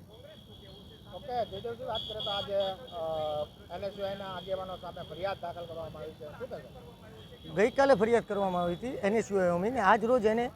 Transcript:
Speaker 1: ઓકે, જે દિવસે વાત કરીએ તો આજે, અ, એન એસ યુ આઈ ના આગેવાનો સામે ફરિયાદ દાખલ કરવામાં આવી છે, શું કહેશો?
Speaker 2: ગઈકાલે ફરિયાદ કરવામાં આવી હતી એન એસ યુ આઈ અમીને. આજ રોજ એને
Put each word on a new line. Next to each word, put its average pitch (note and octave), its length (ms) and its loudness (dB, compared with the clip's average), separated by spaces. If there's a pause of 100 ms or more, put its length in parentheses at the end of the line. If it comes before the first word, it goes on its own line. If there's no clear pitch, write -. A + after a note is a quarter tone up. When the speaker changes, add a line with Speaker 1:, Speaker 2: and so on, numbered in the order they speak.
(1160)
Speaker 1:
ઓકે, G#3 360 -2
જે G3 100 -8
દિવસે A#3 220 -6
વાત A3 260 -4
કરીએ G#3+ 160 -6
તો G#3 40 -4
આજે, G3+ 240 -2 (1200)
અ, F3+ 40 -6
એન G3 60 -6
એસ G3 160 -6
યુ G3 60 -4
આઈ G3 140 -2
ના G3 60 -8
આગેવાનો F#3 500 -4
સામે E3+ 340 -10
ફરિયાદ F3+ 320 -4
દાખલ E3+ 240 -6
કરવામાં D#3+ 360 -10
આવી - 100 -10
છે, D#3 140 -14
શું G#3 240 -10
કહેશો? - 460 -14 (600)
Speaker 2:
ગઈકાલે C4 380 6
ફરિયાદ A3 300 6
કરવામાં F#3+ 400 2
આવી F3 100 2
હતી G#3 140 -6
એન G#3+ 280 0
એસ G#3+ 160 2
યુ G3+ 60 4
આઈ F#3 100 6
અમીને. F#3+ 320 2
આજ G#3 260 6
રોજ A#3 200 6
એને A#3 300 4